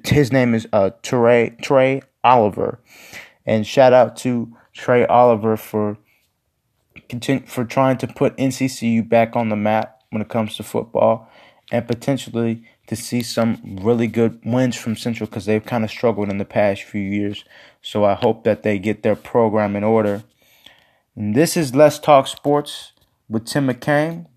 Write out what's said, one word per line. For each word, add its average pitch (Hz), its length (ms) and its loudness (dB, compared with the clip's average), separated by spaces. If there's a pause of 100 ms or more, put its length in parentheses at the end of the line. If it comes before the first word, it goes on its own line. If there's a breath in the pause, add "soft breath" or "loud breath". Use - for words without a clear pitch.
his 127 280 2
name 123 220 2
is, 113 180 -4
uh, 98 180 2 (120)
Trey, 120 580 2
Trey 135 420 2 (220)
Oliver. 117 560 2 (640 loud breath)
And 107 200 0
shout 131 260 6
out 123 260 4
to 120 380 -4 (160 loud breath)
Trey 123 340 0
Oliver 113 500 4
for 107 420 -6 (1120)
contin-, 123 380 -4
for - 180 -6
trying 131 340 2
to 123 80 -6
put - 320 -2
N 131 140 0
C 131 160 -4
C 117 220 -6
U 113 120 2
back 117 340 2
on 117 120 -2
the 107 80 -2
map 107 540 -2
when 107 120 -6
it - 60 -8
comes 110 280 -4
to 110 60 -12
football - 640 -2 (420 soft breath)
and 117 160 -4
potentially 117 760 -4 (240 soft breath)
to 110 100 -8
see 120 260 -6
some 113 600 -4
really 117 240 0
good 113 380 -2
wins 123 320 0
from 113 200 -6
Central 113 320 -8
'cause 95 180 -10
they've 110 180 0
kinda 110 240 -4
struggled 104 420 -2
in 98 80 -4
the 104 60 -6
past 101 380 -2
few 104 200 -8
years. 101 420 -4 (380 soft breath)
So 104 220 -2
I 101 100 2
hope 113 300 -2
that 104 180 0
they 104 160 -2
get 104 240 -4
their 107 140 0
program 107 600 0
in 101 80 -4
order. 110 380 0 (920 soft breath)
And 107 180 -4
this 165 220 2
is 139 180 -2
Let's 147 240 4
Talk 139 300 4
Sports - 640 -4 (360)
with 113 180 -4
Tim 139 220 -2
McCain. 151 580 -2 (100)